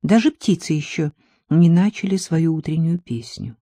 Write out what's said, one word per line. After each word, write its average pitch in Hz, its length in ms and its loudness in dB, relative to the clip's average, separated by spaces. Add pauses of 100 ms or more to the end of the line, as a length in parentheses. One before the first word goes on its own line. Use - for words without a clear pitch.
Даже 220 280 2
птицы - 420 -4
ещё 151 400 -4 (380)
не 170 180 6
начали 190 480 2
свою 165 380 -2
утреннюю 160 440 -2
песню. 117 640 -12